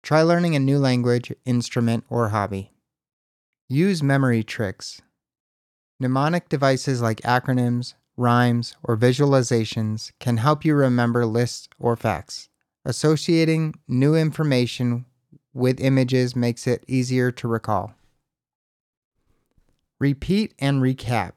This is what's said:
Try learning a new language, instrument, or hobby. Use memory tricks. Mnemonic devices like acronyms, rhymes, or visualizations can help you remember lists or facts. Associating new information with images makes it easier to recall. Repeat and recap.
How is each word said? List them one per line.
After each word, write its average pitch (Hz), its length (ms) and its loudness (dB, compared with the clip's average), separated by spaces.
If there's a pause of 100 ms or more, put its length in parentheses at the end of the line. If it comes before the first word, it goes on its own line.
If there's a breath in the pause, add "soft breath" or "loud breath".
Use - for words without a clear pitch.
Try 156 200 2
learning 170 340 2
a - 20 2
new 135 180 2
language, 123 540 0 (140)
instrument, 117 640 0
or 117 200 0
hobby. 98 440 -4 (960)
Use 160 340 2
memory 135 400 2
tricks. - 580 -8 (1000)
Mnemonic 139 480 0
devices 135 520 0
like 110 200 -2
acronyms, 123 720 -2 (240)
rhymes, 120 680 2
or 117 140 -2
visualizations 120 1200 0
can 120 160 -2
help 147 300 0
you 151 100 2
remember 120 500 2
lists 117 440 -4 (100)
or 120 160 0
facts. - 540 -6 (340)
Associating 160 920 0 (120)
new 139 280 2
information 127 920 0 (480)
with 127 260 0
images 127 560 0
makes 120 300 -2
it 123 220 -2
easier 127 420 0
to 120 180 -8
recall. 107 460 -4 (2000)
Repeat 143 580 -2
and 139 240 0
recap. 123 560 -2